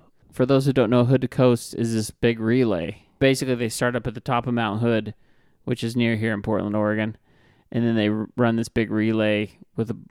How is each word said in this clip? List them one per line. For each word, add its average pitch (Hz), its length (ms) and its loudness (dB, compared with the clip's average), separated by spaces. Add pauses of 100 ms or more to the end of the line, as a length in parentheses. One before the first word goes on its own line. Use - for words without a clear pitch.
(300)
For - 140 -2
those 135 220 4
who 135 80 2
don't 120 160 2
know, 123 160 4
Hood 127 160 4
to 123 60 -2
Coast 127 460 2
is 113 200 -2
this 110 160 -2
big 117 280 -2
relay. 110 680 0 (140)
Basically, 131 360 2
they 117 160 -4
start 123 260 -2
up 120 100 -6
at 117 60 -6
the 113 80 -14
top 120 260 -2
of 123 60 -2
Mount 113 300 -2
Hood, 110 320 0 (500)
which 127 180 -4
is 117 140 -6
near 117 200 2
here 110 180 -2
in 101 80 -6
Portland, 104 340 -4
Oregon, 107 400 -2 (560)
and 120 140 0
then 117 100 0
they 107 140 2
r-, 110 260 -4
run 113 200 2
this 113 120 -4
big 110 220 -2
relay 107 680 0 (180)
with 113 140 -4
a, - 60 -6 (140)